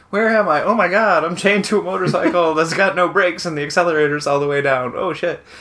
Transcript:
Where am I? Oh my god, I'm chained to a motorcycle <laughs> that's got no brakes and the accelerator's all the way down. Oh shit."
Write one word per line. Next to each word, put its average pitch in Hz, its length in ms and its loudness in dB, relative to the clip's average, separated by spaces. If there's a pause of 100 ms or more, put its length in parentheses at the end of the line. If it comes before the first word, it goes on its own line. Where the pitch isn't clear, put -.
(120)
Where 220 180 0
am 214 180 0
I? 151 140 2
Oh 196 140 0
my 190 120 2
god, 185 380 2
I'm 175 100 -4
chained 202 300 0
to 208 140 0
a 170 40 -2
motorcycle 175 680 0
<laughs> - 20 -4
that's 160 200 0
got 190 200 2
no 175 140 2
brakes 175 380 0
and 160 100 -6
the 147 60 -4
accelerator's 151 640 0
all 143 120 2
the 143 80 -2
way 143 140 0
down. 127 340 0
Oh 185 180 -4
shit." 165 280 -6 (200)